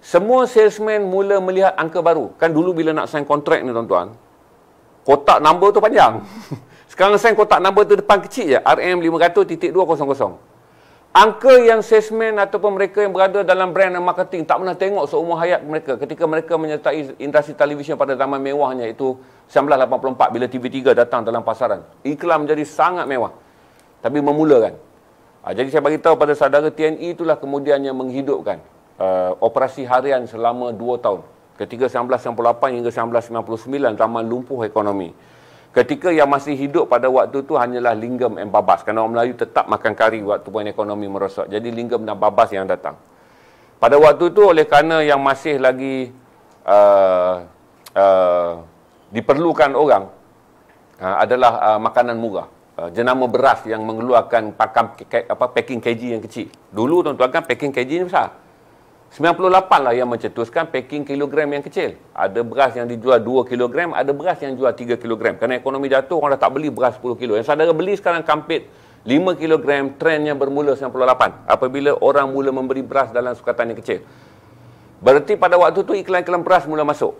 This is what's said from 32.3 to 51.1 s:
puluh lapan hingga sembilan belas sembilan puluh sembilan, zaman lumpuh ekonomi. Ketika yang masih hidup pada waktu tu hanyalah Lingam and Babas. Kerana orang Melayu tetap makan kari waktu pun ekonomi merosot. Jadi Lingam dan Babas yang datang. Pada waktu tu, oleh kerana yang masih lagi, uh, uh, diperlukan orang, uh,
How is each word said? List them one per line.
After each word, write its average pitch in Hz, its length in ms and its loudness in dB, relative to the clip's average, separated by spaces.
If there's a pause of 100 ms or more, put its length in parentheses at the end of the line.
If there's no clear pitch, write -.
puluh 117 160 0
lapan 131 240 -2
hingga 120 160 -4
sembilan 117 240 -4
belas 113 80 0
sembilan 113 240 -8
puluh 113 160 -8
sembilan, 135 320 -2
zaman 113 320 -2
lumpuh 127 400 -6
ekonomi. 101 420 -4 (680)
Ketika 143 320 0
yang 151 240 4
masih 143 240 -2
hidup 143 320 -2
pada 123 240 2
waktu 127 320 0
tu 143 160 -2
hanyalah 120 400 -2
Lingam 117 400 -4
and 101 80 -8
Babas. 98 320 2
Kerana 110 240 -2
orang 113 160 -2
Melayu 120 160 -2
tetap - 320 -2
makan 107 240 -2
kari 110 320 0
waktu 98 240 -4
pun 104 160 -6
ekonomi 104 480 -6
merosot. 98 400 -6
Jadi 110 160 -6
Lingam 117 400 -6
dan 104 80 -8
Babas 104 400 2
yang 95 80 -4
datang. 90 320 -6 (800)
Pada 131 240 4
waktu 156 320 6
tu, 202 160 2
oleh 160 160 4
kerana 156 400 2
yang 147 160 2
masih 139 400 -2
lagi, 131 560 -2 (480)
uh, 95 800 4 (480)
uh, 87 720 2 (480)
diperlukan 139 640 0
orang, 120 320 2 (960)
uh, 95 160 -2